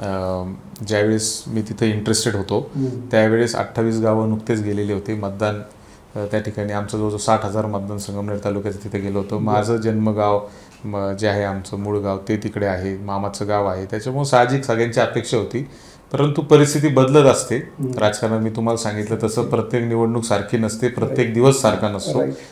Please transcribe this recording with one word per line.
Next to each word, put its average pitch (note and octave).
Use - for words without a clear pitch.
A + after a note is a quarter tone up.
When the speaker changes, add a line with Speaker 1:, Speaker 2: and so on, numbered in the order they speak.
Speaker 1:
अ, F#2
ज्यावेळेस G#2+
मी A2+
तिथे G#2+
interested G#2+
होतो, G2+
Speaker 2:
हम्म. C3
Speaker 1:
त्यावेळेस A2+
अठ्ठावीस A2+
गावं A2
नुकतेच A2
गेलेली G#2
होती. G2+
मतदान, G#2
अ, G#2
त्या G#2+
ठिकाणी G#2
आमचं G#2
जवळजवळ G#2+
साठ A2
हजार G#2+
मतदान G2+
संगमनेर G2+
तालुक्याचं G2+
तिथे G2+
गेलं G2
होतं. G2+
Speaker 2:
बरं. G#2+
Speaker 1:
माझं G#2+
जन्मगाव, G#2+
म-, G2+
जे G#2
आहे G2+
आमचं G2
मूळ G#2
गाव, G2
ते G#2+
तिकडे G#2
आहे, F#2+
मामाचं G2+
गाव G#2
आहे, F#2+
त्याच्यामुळे C3
साहजिक C3
सगळ्यांची A#2
अपेक्षा A2+
होती. A2+
परंतु D3
परिस्थिती D3
बदलत C3+
असते A#2+
Speaker 2:
हम्म. B2+
Speaker 1:
राजकारणात. G#2+
मी A2
तुम्हाला A2+
सांगितलं G#2+
तसं A2+
प्रत्येक A#2
निवडणूक A2+
सारखी G#2
नसते, A2
प्रत्येक -
Speaker 2:
राईट. A2+
Speaker 1:
दिवस C3
सारखा G#2+
नसतो. G2+
Speaker 2:
Right. C3+